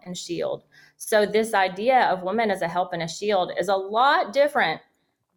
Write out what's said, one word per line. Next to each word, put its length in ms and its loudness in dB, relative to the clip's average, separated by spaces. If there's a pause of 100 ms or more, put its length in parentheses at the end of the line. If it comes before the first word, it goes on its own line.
and 120 -12
shield." 460 -6 (320)
So 300 2
this 280 0
idea 520 2
of 180 0
woman 280 0
as 100 -4
a 60 -2
help 260 -2
and 100 -4
a 40 -6
shield 520 -2
is 80 0
a 80 2
lot 580 2
different 480 2 (560)